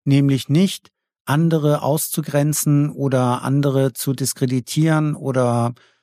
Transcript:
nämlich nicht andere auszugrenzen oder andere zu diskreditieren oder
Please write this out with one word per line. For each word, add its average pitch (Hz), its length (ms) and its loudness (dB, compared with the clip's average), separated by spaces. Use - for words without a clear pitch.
nämlich 139 440 2
nicht 185 440 0
andere 151 560 2
auszugrenzen 147 1080 0
oder 127 500 0
andere 135 520 0
zu - 200 -4
diskreditieren 147 1000 -2
oder 120 580 -2